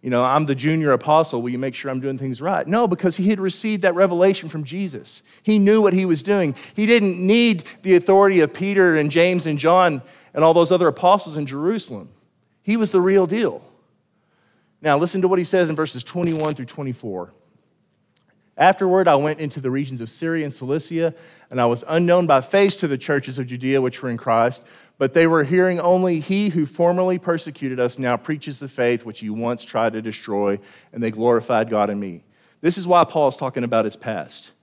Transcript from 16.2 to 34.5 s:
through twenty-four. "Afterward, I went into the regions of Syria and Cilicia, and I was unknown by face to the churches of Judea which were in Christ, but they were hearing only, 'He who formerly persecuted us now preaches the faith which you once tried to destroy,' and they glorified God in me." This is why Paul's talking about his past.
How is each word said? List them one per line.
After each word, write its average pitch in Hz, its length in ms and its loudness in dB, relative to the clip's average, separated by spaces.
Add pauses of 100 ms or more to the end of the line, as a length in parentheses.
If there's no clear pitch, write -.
through 131 120 -12
twenty-four. 117 680 -10 (1300)
"Afterward, 185 500 4
I 151 60 6
went 151 260 0
into 147 220 -8
the 131 80 -4
regions 131 320 -6
of 113 80 -12
Syria 165 340 -6
and 143 80 -10
Cilicia, 160 640 -4 (360)
and 127 80 -6
I 123 60 2
was 120 240 0
unknown 175 380 2
by 139 160 4
face 196 340 2
to 175 100 -6
the 139 120 -2
churches 131 400 -4
of 131 80 -6
Judea 127 340 -2
which 127 220 -4
were 127 80 -6
in 117 80 -6
Christ, 117 440 0 (360)
but 135 160 -2
they 165 120 6
were 165 180 2
hearing 180 360 0
only, 180 400 2
'He 196 300 -2
who 156 160 -2
formerly 180 520 0
persecuted 147 640 -6
us 123 180 -2
now 123 200 -2
preaches 147 400 -8
the 143 100 -14
faith 120 380 -2
which 107 160 -14
you 104 100 -8
once 117 320 -6
tried 110 300 -2
to 110 80 -6
destroy,' 101 560 -4 (340)
and 117 100 -8
they 113 80 -2
glorified 113 600 0
God 104 180 0
in 104 100 -6
me." 92 260 -12 (360)
This 175 160 -2
is 185 100 -8
why 175 180 4
Paul's 143 340 -2
talking 127 260 -6
about 113 220 0
his 104 100 -8
past. - 560 -12 (100)